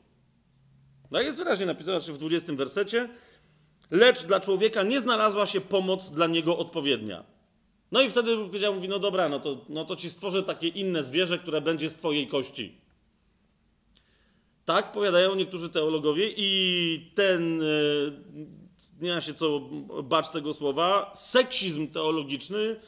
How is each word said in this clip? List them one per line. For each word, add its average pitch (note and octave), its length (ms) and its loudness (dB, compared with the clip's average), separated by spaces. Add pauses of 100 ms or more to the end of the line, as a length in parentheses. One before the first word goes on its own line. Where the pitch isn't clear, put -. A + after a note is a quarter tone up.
(1120)
No, D#3 100 0
jest C#4 180 -4
wyraźnie A3 280 0
napisane, E3 340 -4
znaczy D3+ 120 -10
w C#3 60 -10
dwudziestym D#3+ 380 -2
wersecie: G3 520 -2 (840)
"Lecz A#3+ 340 6
dla F#3 160 2
człowieka G3+ 420 2
nie B3 180 2
znalazła G#3+ 460 2
się F#3+ 140 -2
pomoc F#3 500 0
dla D#3+ 160 2
niego E3 320 2
odpowiednia". C3 680 -2 (680)
No B3+ 100 6
i B3 80 2
wtedy A3+ 260 2
Bóg G#3+ 100 -4
powiedział, G3 280 -2
mówi, F#3 140 -6
no G3 100 -2
dobra, F#3 300 0
no C#3+ 120 -2
to, C#3 280 -6
no D#3 160 -8
to F3 120 -8
ci F3 140 -10
stworzę F#3+ 320 -4
takie E3+ 260 -4
inne F3+ 340 -2
zwierzę, E3 360 0
które D#3 220 -2
będzie D#3 300 0
z D#3 60 -14
twojej D3 300 0
kości. B2+ 520 -4 (1900)
Tak F#3+ 280 0
powiadają F#3+ 420 4
niektórzy F3+ 340 -4
teologowie D#3 680 0
i F3+ 800 0
ten, E3+ 480 2
e, - 20 0 (1400)
nie F3 120 -2
ma E3 80 -2
się D3 140 -8
co D3+ 260 0 (440)
bać D3+ 240 2
tego D3 260 -4
słowa, D#3+ 640 2
seksizm F#3 720 0
teologiczny D#3+ 880 -2 (120)